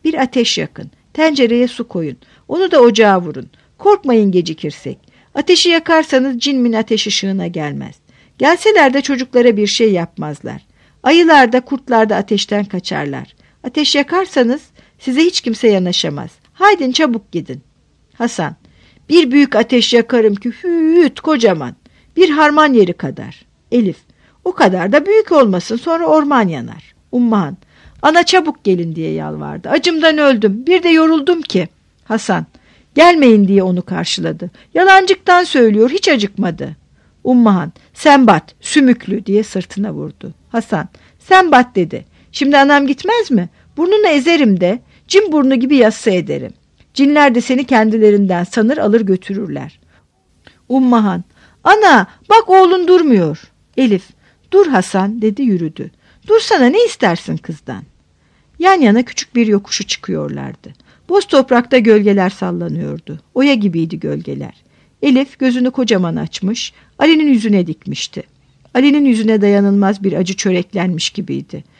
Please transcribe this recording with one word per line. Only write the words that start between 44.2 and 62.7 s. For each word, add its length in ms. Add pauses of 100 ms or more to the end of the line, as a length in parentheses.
de, 200 (280)
cin 240
burnu 220
gibi 220
yassı 340
ederim." 420 (420)
Cinler 400
de 60
seni 240
kendilerinden 800
sanır, 340
alır 220
götürürler. 800 (880)
Ummahan, 560 (400)
"Ana, 420 (240)
bak 200
oğlun 380
durmuyor." 540 (340)
Elif, 260 (500)
"Dur 140
Hasan," 560
dedi, 200
yürüdü. 480 (380)
"Dursana, 380
ne 180
istersin 520
kızdan?" 460 (760)
Yan 220
yana 220
küçük 340
bir 100
yokuşu 380
çıkıyorlardı. 880 (360)
Boz 160
toprakta 540
gölgeler 520
sallanıyordu. 880 (160)